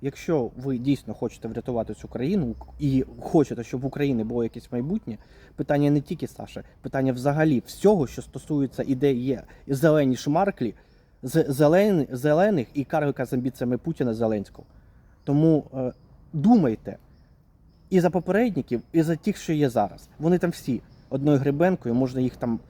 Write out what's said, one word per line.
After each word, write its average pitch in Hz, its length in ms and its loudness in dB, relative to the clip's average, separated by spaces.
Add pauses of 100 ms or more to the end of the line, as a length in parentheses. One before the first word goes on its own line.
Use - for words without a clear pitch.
якщо 135 560 -2
ви 131 200 -4
дійсно 123 360 -2
хочете - 340 -8
врятувати 113 460 -6
цю - 140 -14
країну 127 480 -2 (240)
і 135 260 2 (140)
хочете, 123 440 2
щоб 127 180 -8
в 135 40 -4
Україні 139 380 -2
було 120 200 -2
якесь 113 280 -10
майбутнє, 127 460 -6 (380)
питання 143 360 2
не 147 100 2
тільки 143 260 -8
Саші, - 340 -14 (200)
питання 131 320 -2
взагалі 143 520 2
всього, 190 420 2
що - 140 -12
стосується 143 640 -4
ідеї 131 520 0 (280)
зелені 139 480 4
шмарклі, 151 580 -2 (500)
з-, 143 260 2
зелен-, 156 600 4
зелених 151 640 2
і 143 100 -2
карги 143 420 -2
з - 80 -6
амбіціями 123 440 -2
Путіна 131 360 -4
Зеленського. 110 540 -4 (560)
Тому, 151 400 2 (100)
е, 127 200 -6 (400)
думайте 151 640 2 (920)
і 185 100 4
за 175 100 4
попередників, 180 720 -2 (120)
і 165 80 4
за 160 140 0
тих, 202 220 -4
що - 160 -6
є 147 160 2
зараз. 104 400 -2 (100)
Вони 170 180 2
там 170 120 0
всі - 320 -4 (280)
одною 143 280 2
гребенкою, 143 580 0
можна 127 260 0
їх 127 140 -2
там 117 240 -4 (100)